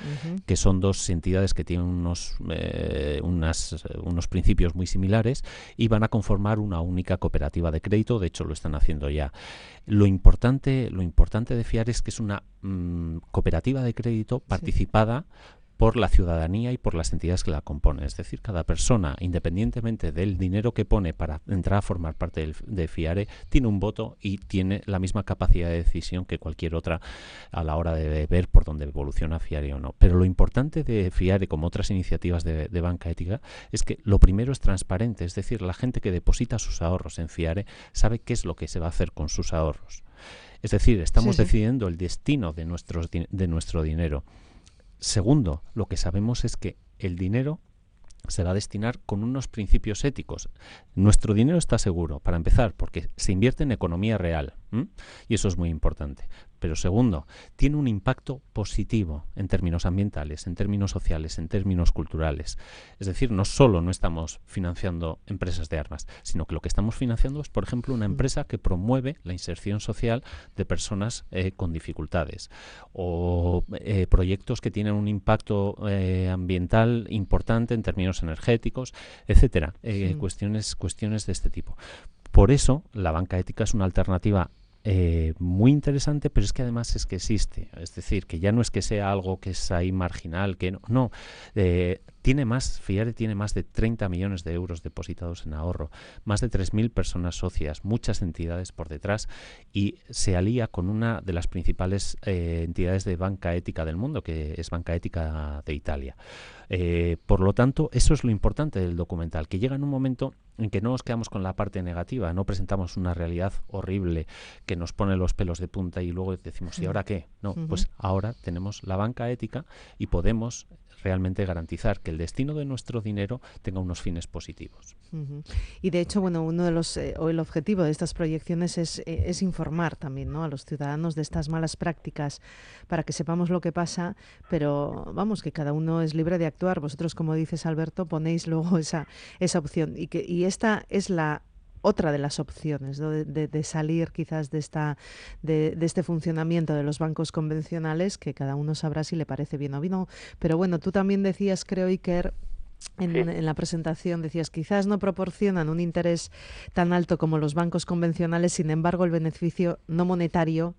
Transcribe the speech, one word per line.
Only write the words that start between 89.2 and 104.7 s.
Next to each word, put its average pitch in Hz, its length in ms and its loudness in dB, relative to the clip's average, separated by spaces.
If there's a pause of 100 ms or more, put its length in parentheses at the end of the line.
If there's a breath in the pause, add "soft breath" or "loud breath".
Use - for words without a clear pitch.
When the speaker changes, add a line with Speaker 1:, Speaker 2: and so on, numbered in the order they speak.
Speaker 2:
que - 120 -10
es - 200 -4
ahí 90 220 0
marginal, 90 640 -4
que 90 160 -2
no, 95 160 -10
no. 123 220 2 (440 loud breath)
Eh, 90 460 2 (220)
tiene 135 220 4
más, 120 360 -2
Fiare 110 340 -2
tiene 110 200 -2
más 101 200 -4
de 95 80 -2
treinta 113 460 -2
millones 90 360 -4
de 82 100 -6
euros 87 280 -6
depositados 85 640 -10
en 76 80 -8
ahorro, 80 360 -4 (340 loud breath)
más 104 160 0
de 123 100 0
tres 95 240 0
mil 110 160 2
personas 90 460 -2
socias, 76 480 -4
muchas 110 380 -2
entidades 85 500 -6
por 82 160 -10
detrás, 101 400 -4 (440 loud breath)
y 98 240 0 (140)
se - 260 0
alía 113 300 0
con 90 240 -4
una 110 320 -2
de 92 120 -6
las 85 120 -2
principales, 92 760 0
eh, 85 400 -2
entidades 87 400 0
de 92 120 -2
banca 92 380 -2
ética 87 300 -4
del 80 120 -4
mundo, 131 260 -4
que 78 360 -6
es 80 120 -8